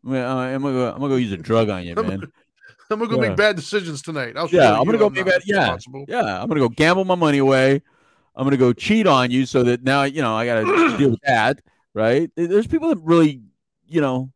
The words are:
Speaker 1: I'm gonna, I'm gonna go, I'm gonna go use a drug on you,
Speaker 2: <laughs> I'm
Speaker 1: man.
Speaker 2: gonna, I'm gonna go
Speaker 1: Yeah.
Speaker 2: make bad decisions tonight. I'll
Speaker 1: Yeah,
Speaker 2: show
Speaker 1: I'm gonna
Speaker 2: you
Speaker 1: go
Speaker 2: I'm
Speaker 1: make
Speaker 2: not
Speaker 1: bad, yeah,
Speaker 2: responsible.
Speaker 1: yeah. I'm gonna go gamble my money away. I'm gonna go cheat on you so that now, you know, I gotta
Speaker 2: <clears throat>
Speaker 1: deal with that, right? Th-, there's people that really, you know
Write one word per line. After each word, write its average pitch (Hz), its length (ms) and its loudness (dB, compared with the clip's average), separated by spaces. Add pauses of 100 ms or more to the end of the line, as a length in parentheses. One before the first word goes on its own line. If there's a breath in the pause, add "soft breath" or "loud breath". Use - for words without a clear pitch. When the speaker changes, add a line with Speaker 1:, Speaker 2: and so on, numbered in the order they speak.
Speaker 1:
I'm 123 60 -8
gonna, 127 160 -4
I'm 131 340 -6
gonna 139 120 -4
go, 127 180 -2
I'm - 80 -12
gonna 143 100 -4
go 135 80 0
use 113 160 -2
a 92 40 -6
drug 113 320 0
on 92 160 -6
you, 85 80 -10
Speaker 2:
<laughs> 85 40 -6
I'm 220 100 -4
Speaker 1:
man. 95 140 -6
Speaker 2:
gonna, - 100 -16 (580 soft breath)
I'm 214 100 -4
gonna 226 120 -4
go 233 60 0
Speaker 1:
Yeah. 226 120 0
Speaker 2:
make 190 80 -4
bad 202 200 2
decisions 165 440 -6
tonight. 139 360 -8
I'll 165 100 -4
Speaker 1:
Yeah, 147 240 6
Speaker 2:
show 107 80 2
Speaker 1:
I'm 131 60 2
gonna 220 120 2
Speaker 2:
you - 20 0
Speaker 1:
go 208 80 4
Speaker 2:
I'm 202 60 -2
Speaker 1:
make 185 120 -4
Speaker 2:
not 185 80 2
Speaker 1:
bad, 180 120 0
yeah, 190 220 0
Speaker 2:
responsible. 131 400 -8
Speaker 1:
yeah. 107 340 -4
I'm - 60 -6
gonna 151 140 0
go 123 80 2
gamble 165 360 0
my 185 100 0
money 151 240 2
away. 135 420 2 (540)
I'm 131 100 -6
gonna 139 120 2
go 123 160 4
cheat 214 340 0
on 127 240 2
you 131 140 0
so 127 180 0
that 120 200 0
now, 135 200 0
you 143 180 -4
know, 113 140 -2
I 113 100 -2
gotta 117 200 0
Speaker 2:
<clears throat> 330 320 2
Speaker 1:
deal 139 140 2
with 113 140 -4
that, 120 360 0 (320)
right? 120 420 0
Th-, 170 140 -4
there's 208 180 2
people 320 220 -2
that 233 120 0
really, 156 400 2 (460)
you 160 140 -2
know 131 340 -2